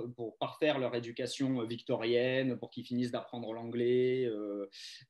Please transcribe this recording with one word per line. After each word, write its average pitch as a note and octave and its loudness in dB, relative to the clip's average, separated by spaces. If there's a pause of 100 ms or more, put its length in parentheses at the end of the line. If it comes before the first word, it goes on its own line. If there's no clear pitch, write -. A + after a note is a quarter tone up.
(180)
pour A#2 -8
parfaire C#3+ 0
leur B2 0
éducation, B2 -2
euh, A2+ -2
victorienne, A#2+ 2
pour A#2+ -8
qu'ils B2 -8
finissent B2 0
d'apprendre A#2 -6
l'anglais, B2 2
euh, G#2 -2 (400)